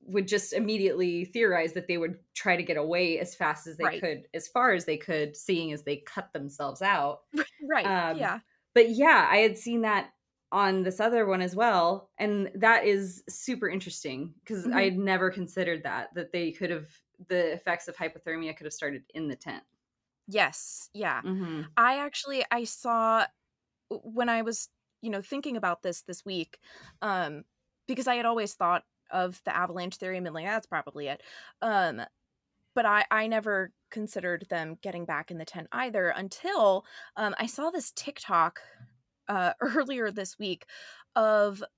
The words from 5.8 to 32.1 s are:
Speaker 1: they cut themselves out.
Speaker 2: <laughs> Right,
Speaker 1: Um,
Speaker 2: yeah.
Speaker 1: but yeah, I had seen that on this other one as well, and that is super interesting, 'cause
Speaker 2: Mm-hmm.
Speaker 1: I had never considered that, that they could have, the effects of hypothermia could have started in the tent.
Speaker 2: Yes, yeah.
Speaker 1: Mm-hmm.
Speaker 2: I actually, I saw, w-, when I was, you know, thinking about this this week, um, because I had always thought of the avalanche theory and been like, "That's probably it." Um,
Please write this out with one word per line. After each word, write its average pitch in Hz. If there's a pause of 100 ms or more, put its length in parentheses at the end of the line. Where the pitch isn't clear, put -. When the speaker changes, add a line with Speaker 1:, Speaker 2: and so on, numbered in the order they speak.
Speaker 1:
they 143
cut -
themselves 139
out. 160 (100)
Speaker 2:
<laughs> -
Right, 262 (180)
Speaker 1:
Um, -
Speaker 2:
yeah. 190 (340)
Speaker 1:
but 233
yeah, 240
I 202
had 220
seen 233
that 214 (400)
on 190
this 185
other 226
one 185
as 180
well, 196
and 208
that 220
is 196
super 247
interesting, 160 (120)
'cause 190
Speaker 2:
Mm-hmm. 240
Speaker 1:
I 196
had 185
never 185
considered 175
that, 113
that 170
they 170
could -
have, 156 (380)
the 175
effects 175
of 175
hypothermia 160
could 156
have 151
started 143 (100)
in 160
the 131
tent. - (640)
Speaker 2:
Yes, -
yeah. 160
Speaker 1:
Mm-hmm. 165
Speaker 2:
I 247
actually, 277
I 240
saw, 226 (640)
w-, 226
when 240
I 233
was, 220 (320)
you 226
know, 196
thinking 269
about 185
this 175
this -
week, 185 (420)
um, 175 (440)
because 254
I 247
had 240
always 233
thought 175 (260)
of 180
the -
avalanche 180
theory 185
and 180
been 160
like, 165
"That's 214
probably 147
it." 135 (400)
Um, 180 (720)